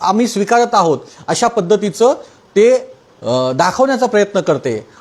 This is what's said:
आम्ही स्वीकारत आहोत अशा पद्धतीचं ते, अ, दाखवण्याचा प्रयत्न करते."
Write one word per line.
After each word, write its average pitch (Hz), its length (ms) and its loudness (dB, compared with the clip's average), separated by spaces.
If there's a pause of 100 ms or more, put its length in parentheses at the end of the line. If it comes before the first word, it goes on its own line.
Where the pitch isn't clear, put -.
आम्ही 214 260 0
स्वीकारत 233 460 0
आहोत 165 260 2 (280)
अशा 165 200 -2
पद्धतीचं 208 680 0 (420)
ते, 233 200 4 (460)
अ, 127 300 -2
दाखवण्याचा 233 540 0
प्रयत्न 202 360 0
करते." 127 460 -4 (140)